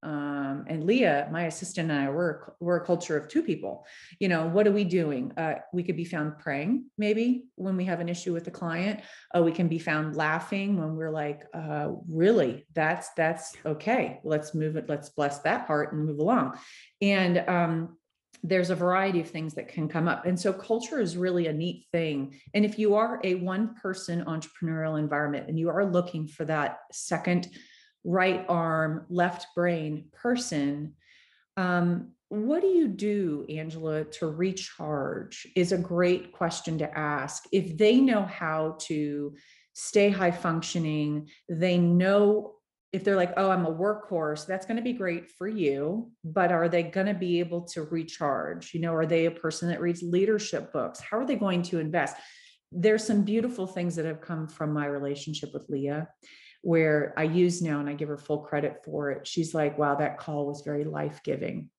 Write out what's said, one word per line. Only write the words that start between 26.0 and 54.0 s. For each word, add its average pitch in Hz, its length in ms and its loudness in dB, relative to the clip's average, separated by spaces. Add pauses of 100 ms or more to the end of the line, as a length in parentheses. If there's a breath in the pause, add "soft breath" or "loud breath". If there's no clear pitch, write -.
for 151 200 -8
that 151 320 0 (160)
second 175 560 0 (560 loud breath)
right 185 420 2
arm, 160 640 0
left 180 440 0
brain 156 600 -2
person, 151 840 -2 (600 soft breath)
um, 175 560 2 (160)
"What 240 320 0
do 392 60 4
you 339 200 4
do, 190 600 -2
Angela, 156 560 -4
to 156 220 -6
recharge?" 156 1160 -4 (120)
is 175 160 4
a 185 40 2
great 180 540 2
question 165 460 -4
to 151 200 -4
ask. 147 540 -4
If 175 260 0
they 214 220 8
know 240 240 4
how 160 600 -2
to 147 520 -4 (380 loud breath)
stay - 360 4
high 190 220 2
functioning, 156 960 -2 (200 loud breath)
they 175 280 2
know, 196 800 6 (380)
if 190 100 -4
they're 196 140 4
like, 180 180 2
"Oh, 190 160 4
I'm 185 140 4
a 160 100 0
workhorse," 170 720 -2
that's 185 180 -4
gonna 226 160 -2
be 240 120 -2
great 180 380 -4
for 190 180 -6
you, 170 600 0 (140)
but 175 300 2
are 170 160 4
they 170 140 2
gonna 190 300 0
be 175 280 0
able 175 220 -4 (100)
to 165 100 -6
recharge? 151 880 -4
You 170 60 -4
know, 165 160 0
are 160 100 2
they 165 200 4
a 165 60 4
person 165 360 -4
that 170 140 -2
reads 170 200 -2
leadership 185 680 0
books? 127 300 -4
How - 160 -4
are 262 80 0
they 277 100 0
going 190 280 0
to 175 160 -2
invest? 156 360 0 (560 loud breath)
There's 214 320 4
some 208 200 4
beautiful 214 440 0
things 175 300 -4
that 160 80 -2